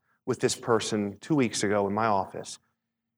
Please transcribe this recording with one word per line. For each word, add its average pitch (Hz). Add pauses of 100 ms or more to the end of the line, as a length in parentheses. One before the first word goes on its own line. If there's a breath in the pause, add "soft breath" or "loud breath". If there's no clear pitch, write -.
(240)
with 123
this 120
person 104
two -
weeks 123
ago 101
in 98
my 110
office, 92 (580)